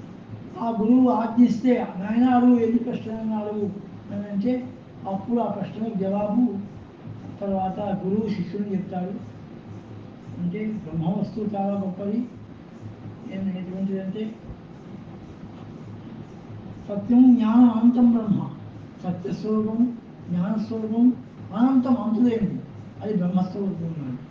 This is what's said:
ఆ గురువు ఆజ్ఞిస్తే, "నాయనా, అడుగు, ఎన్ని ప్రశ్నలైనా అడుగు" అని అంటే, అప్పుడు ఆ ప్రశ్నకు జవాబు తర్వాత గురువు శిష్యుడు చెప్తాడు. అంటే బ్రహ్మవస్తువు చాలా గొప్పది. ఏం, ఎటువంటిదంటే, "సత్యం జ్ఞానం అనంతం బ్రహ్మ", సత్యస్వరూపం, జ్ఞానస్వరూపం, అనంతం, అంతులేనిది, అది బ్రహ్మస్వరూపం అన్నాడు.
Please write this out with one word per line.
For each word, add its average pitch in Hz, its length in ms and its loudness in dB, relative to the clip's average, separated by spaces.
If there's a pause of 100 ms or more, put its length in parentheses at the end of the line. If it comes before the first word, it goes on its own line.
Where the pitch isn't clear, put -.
(600)
ఆ 233 200 -2
గురువు 247 280 6
ఆజ్ఞిస్తే, 226 800 4 (100)
"నాయనా, 233 380 4
అడుగు, 247 240 8
ఎన్ని 226 180 4
ప్రశ్నలైనా 220 600 -4
అడుగు" 208 280 -4 (460)
అని 202 200 -6
అంటే, 247 380 0 (380)
అప్పుడు 214 320 -2
ఆ 214 120 -2
ప్రశ్నకు 202 460 -6
జవాబు 202 800 0 (680)
తర్వాత 190 380 -2
గురువు 202 500 0
శిష్యుడు 202 400 -4
చెప్తాడు. 185 420 -4 (1300)
అంటే 196 240 -4
బ్రహ్మవస్తువు 202 920 -4
చాలా 196 160 0
గొప్పది. 202 460 -4 (1160)
ఏం, 190 160 -4
ఎటువంటిదంటే, 190 800 -4 (2500)
"సత్యం 240 460 8
జ్ఞానం 233 340 8
అనంతం 240 420 6
బ్రహ్మ", 196 380 2 (540)
సత్యస్వరూపం, 214 920 0 (320)
జ్ఞానస్వరూపం, 220 840 2 (420)
అనంతం, 254 460 4
అంతులేనిది, 226 580 2 (440)
అది 214 100 -2
బ్రహ్మస్వరూపం 180 720 0
అన్నాడు. 139 460 -6